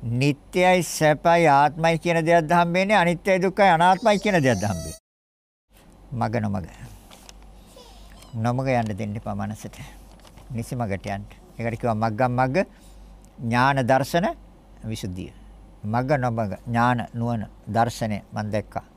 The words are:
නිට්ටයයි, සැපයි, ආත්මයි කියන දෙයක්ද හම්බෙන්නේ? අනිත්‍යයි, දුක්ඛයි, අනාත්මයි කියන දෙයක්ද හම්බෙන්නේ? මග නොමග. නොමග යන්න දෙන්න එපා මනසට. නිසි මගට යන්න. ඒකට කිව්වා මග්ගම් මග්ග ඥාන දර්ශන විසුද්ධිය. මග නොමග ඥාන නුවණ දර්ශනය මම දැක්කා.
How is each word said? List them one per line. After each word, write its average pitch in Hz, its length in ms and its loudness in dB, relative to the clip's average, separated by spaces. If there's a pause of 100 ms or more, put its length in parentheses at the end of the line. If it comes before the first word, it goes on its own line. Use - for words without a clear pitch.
(140)
නිට්ටයයි, 170 680 2
සැපයි, 160 680 2
ආත්මයි 151 500 2
කියන 170 220 0
දෙයක්ද 160 300 4
හම්බෙන්නේ? 175 440 2
අනිත්‍යයි, 175 460 2
දුක්ඛයි, 190 280 2
අනාත්මයි 185 500 4
කියන 196 180 0
දෙයක්ද 123 260 2
හම්බෙන්නේ? 82 320 -6 (1120)
මග 113 280 -4
නොමග. 101 300 -4 (1700)
නොමග 123 340 -2
යන්න 117 240 0
දෙන්න 104 220 -6
එපා 110 200 -8
මනසට. 104 400 -10 (720)
නිසි 117 280 -8
මගට 101 320 -6
යන්න. 101 180 -8 (300)
ඒකට 113 260 -6
කිව්වා 117 140 0
මග්ගම් 113 380 0
මග්ග 131 300 0 (760)
ඥාන 131 460 0
දර්ශන 135 460 0 (520)
විසුද්ධිය. 98 520 -10 (480)
මග 120 360 -2
නොමග 113 420 -2
ඥාන 120 520 0
නුවණ 117 360 -6 (180)
දර්ශනය 113 580 -2
මම 107 240 -10
දැක්කා. 104 360 -6 (140)